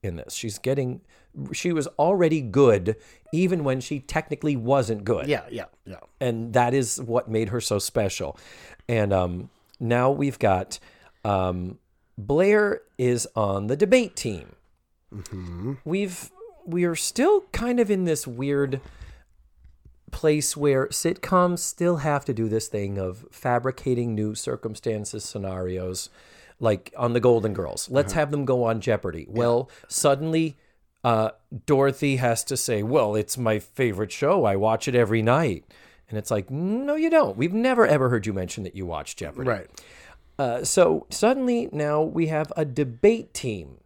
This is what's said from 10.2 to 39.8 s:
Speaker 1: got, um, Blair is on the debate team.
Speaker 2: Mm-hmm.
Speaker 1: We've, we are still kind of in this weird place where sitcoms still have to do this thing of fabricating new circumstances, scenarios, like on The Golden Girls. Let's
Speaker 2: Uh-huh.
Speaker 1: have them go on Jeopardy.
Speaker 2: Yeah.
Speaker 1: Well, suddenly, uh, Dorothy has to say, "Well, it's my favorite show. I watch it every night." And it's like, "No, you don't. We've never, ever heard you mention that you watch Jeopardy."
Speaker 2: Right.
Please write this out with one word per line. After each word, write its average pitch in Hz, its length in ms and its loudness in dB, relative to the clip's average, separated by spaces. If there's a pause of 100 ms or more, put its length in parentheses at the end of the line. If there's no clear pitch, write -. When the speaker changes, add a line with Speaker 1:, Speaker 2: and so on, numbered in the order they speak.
Speaker 1:
got, 95 400 2 (440)
um, 92 540 -2 (400)
Blair 196 640 2 (180)
is 123 360 0
on 101 300 0
the 123 100 0
debate 190 400 2
team. 90 400 -8 (580)
Speaker 2:
Mm-hmm. 92 600 -10 (120)
Speaker 1:
We've, 185 440 -4 (360)
we 175 180 -2
are 170 120 0
still 381 460 2 (100)
kind 247 280 -2
of 220 100 4
in 190 140 2
this 160 240 0
weird 135 520 -2 (1300)
place 151 460 0
where 139 300 2
sitcoms 180 720 0
still 175 380 0
have 143 280 -2
to 135 80 -2
do 113 160 -2
this 110 180 -2
thing 101 300 -4
of 95 340 -6
fabricating 120 840 -2
new 107 220 -2
circumstances, 110 880 -6
scenarios, 92 840 -6 (500)
like 107 380 0
on 120 160 0
The 120 60 4
Golden 113 340 4
Girls. - 360 -6
Let's 131 220 0
Speaker 2:
Uh-huh. 165 100 0
Speaker 1:
have 143 100 0
them 143 140 -2
go 123 200 2
on 113 160 0
Jeopardy. 95 480 -2
Speaker 2:
Yeah. 101 100 -6
Speaker 1:
Well, 120 300 2 (180)
suddenly, 156 680 2 (460)
uh, 110 280 4 (340)
Dorothy 139 520 2
has 120 280 0
to 131 120 -4
say, 107 260 0
"Well, 113 320 2
it's 110 220 -2
my 113 200 0
favorite 104 540 -2
show. 160 320 0
I 101 120 2
watch 110 320 0
it 127 80 -2
every 113 260 4
night." 120 420 2 (460)
And 110 80 -6
it's 104 120 -8
like, 107 220 -2
"No, 214 440 -2
you 320 140 0
don't. 285 280 4
We've 165 160 0
never, 240 340 4
ever 131 220 4
heard 113 180 0
you 107 60 -4
mention 95 320 -6
that 87 100 -10
you 95 100 -6
watch 78 300 -8
Jeopardy." 104 340 -6
Speaker 2:
Right. 107 180 -2 (680)